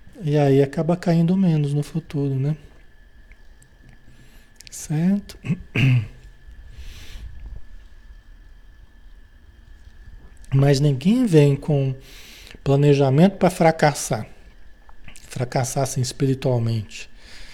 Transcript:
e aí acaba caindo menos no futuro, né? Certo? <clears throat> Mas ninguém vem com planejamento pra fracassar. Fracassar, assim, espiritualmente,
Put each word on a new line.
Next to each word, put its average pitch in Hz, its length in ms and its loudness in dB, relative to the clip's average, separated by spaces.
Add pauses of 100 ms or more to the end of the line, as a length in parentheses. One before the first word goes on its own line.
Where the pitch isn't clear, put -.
(200)
e 151 160 0
aí 139 260 6
acaba 156 340 0
caindo 170 400 2
menos 156 360 2
no 147 120 -2
futuro, 143 500 -4
né? 143 220 -2 (2000)
Certo? 180 680 -2 (360)
<clears throat> 123 440 0 (4000)
Mas 135 280 4
ninguém 160 440 2
vem 147 300 6
com 139 400 -2 (720)
planejamento 143 720 4
pra 180 120 2
fracassar. 156 800 2 (1040)
Fracassar, 127 560 -4
assim, - 160 -4
espiritualmente, 123 1080 -4 (460)